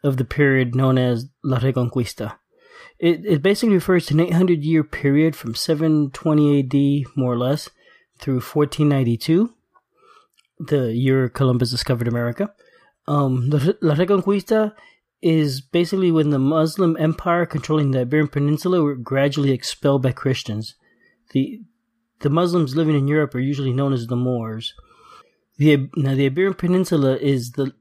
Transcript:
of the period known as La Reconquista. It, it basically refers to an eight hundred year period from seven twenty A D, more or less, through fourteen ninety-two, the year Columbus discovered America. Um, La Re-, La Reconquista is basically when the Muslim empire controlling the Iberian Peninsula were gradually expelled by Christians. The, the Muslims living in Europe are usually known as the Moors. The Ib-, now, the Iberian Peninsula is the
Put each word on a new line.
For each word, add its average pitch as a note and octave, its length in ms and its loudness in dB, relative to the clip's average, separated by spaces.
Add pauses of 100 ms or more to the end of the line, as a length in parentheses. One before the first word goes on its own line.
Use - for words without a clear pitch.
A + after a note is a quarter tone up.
of C3+ 140 0
the B2+ 80 0
period C3 480 2
known C3 240 2
as B2 300 0 (160)
La C3 160 -2
Reconquista. B2 800 -4 (600)
It, E3+ 260 0
it D#3+ 200 0
basically G3+ 320 2
refers F3+ 320 0
to D3 80 0
an D#3 60 4
eight F3 120 0
hundred E3+ 300 2
year D#3 200 2
period D3+ 520 0
from A2+ 180 -10
seven D3+ 560 0
twenty D3+ 480 2
A C#3 60 2
D, C#3 420 0 (100)
more B2 180 -2
or A#2 40 -2
less, C3 320 -4 (480)
through B2+ 240 -2
fourteen D3 480 0
ninety-two, C#3+ 640 0 (1040)
the C3+ 340 -2
year C3 380 0
Columbus B2 400 0
discovered A#2+ 380 -2
America. A#2+ 440 -4 (560)
Um, C3+ 440 0
La D3 80 2
Re-, E3 200 0
La D#3 140 2
Reconquista G3 800 0 (480)
is D3+ 400 0
basically F3 500 0
when D#3 200 2
the C#3 80 2
Muslim D#3+ 580 2
empire E3+ 480 0
controlling D3+ 460 -2
the B2+ 80 0
Iberian C#3+ 280 0
Peninsula D3+ 540 0
were C#3+ 140 0
gradually C#3 560 0
expelled C#3 500 0
by B2+ 120 0
Christians. A2+ 600 -6 (560)
The, C#3 300 -4 (640)
the D3 80 0
Muslims E3 480 0
living D#3 180 2
in C#3 140 0
Europe D3+ 260 0
are B2 40 -4
usually C3+ 340 -2
known C#3 180 0
as A#2+ 160 -2
the B2 80 -4
Moors. A#2 580 -4 (840)
The D3 160 4
Ib-, C3+ 240 -2
now, C3+ 180 0
the C3+ 120 2
Iberian F3+ 260 0
Peninsula E3+ 640 0
is C3 340 -2
the A#3 300 -4